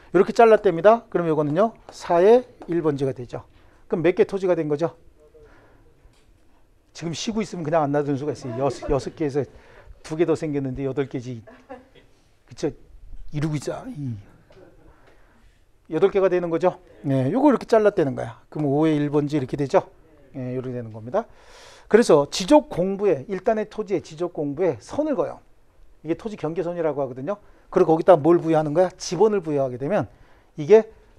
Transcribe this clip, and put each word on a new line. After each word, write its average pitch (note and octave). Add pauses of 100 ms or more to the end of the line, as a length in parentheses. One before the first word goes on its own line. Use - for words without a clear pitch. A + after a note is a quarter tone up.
(140)
이렇게 F#3+
잘랐답니다. G#3+
그럼 F3
이거는요, D#3 (180)
사의 G#3 (200)
일 E3+
번지가 C#3+
되죠. - (440)
그럼 F3+
몇 F3+
개 G3
토지가 F#3
된 D#3+
거죠? D3 (2000)
지금 E3
쉬고 A3
있으면 F3
그냥 D#3
안 C#3
놔두는 C#3+
수가 C#3+
있어요. A#2+
여섯, -
여섯 C3+
개에서 C#3+ (580)
두 D#3
개 E3+
더 D#3+
생겼는데 C#3
여덟 C3+
개지. B2 (1040)
그쵸? C#3+ (600)
이루고 D3+
있자. D3
이. C#3+ (1800)
여덟 E3+
개가 F#3+
되는 F3
거죠? E3+ (240)
네, C3+
요거 C4+
이렇게 A#3+
잘랐다는 G3+
거야. A#2+
그럼 D3+
오의 D3+
일 D3
번지 D3
이렇게 C3
되죠? C#3+ (440)
네, B2+
이렇게 B2+
되는 A#2
겁니다. A#2+ (600)
그래서 F3
지적 C#4+
공부에, F#3
일단의 G#3+
토지의 G3
지적 E3+
공부에 D3
선을 D4+
그어요. C3+ (600)
이게 D#3
토지 G#3
경계선이라고 E3
하거든요. C3+ (340)
그리고 E3+
거기다 E3+
뭘 E3
부여하는 D#3
거야? F3+
지번을 G3+
부여하게 C#3
되면 C#3+ (480)
이게 G#3+ (280)